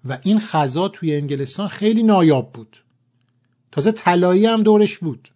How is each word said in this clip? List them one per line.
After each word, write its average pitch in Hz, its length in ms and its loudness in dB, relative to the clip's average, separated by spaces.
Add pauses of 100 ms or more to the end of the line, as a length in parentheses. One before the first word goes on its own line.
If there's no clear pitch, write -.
و 131 180 -10
این 208 160 2
خزا 160 480 -4
توی 165 280 -6
انگلستان 143 520 -6
خیلی 220 360 -2
نایاب 165 480 2
بود. - 320 -20 (880)
تازه 151 200 0
طلایی 180 540 2
هم 226 180 2
دورش 208 340 2
بود 151 380 -10